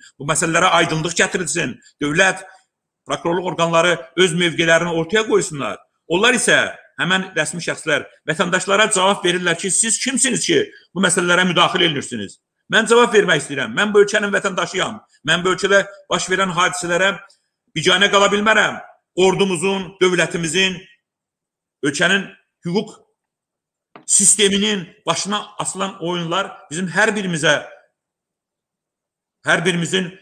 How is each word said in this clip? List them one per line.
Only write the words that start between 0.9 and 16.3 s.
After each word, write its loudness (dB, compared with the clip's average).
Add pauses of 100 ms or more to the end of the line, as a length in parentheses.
gətirilsin. -2 (260)
Dövlət, 0 (640)
prokurorluq -4
orqanları 2 (220)
öz 4
mövqelərini 2
ortaya 0
qoysunlar. -2 (300)
Onlar 2
isə, 4 (380)
həmən -2
rəsmi -4
şəxslər, -4 (220)
vətəndaşlara 0
cavab 2
verirlər 0
ki, -4
siz -2
kimsiniz -2
ki, 2 (280)
bu -2
məsələlərə 2
müdaxilə 2
edirsiniz? -8 (320)
Mən 2
cavab 4
vermək 2
istəyirəm. -6
Mən 0
bu 6
ölkənin -2
vətəndaşıyam. -4 (260)
Mən 0
bu 2
ölkədə 2 (280)
baş -2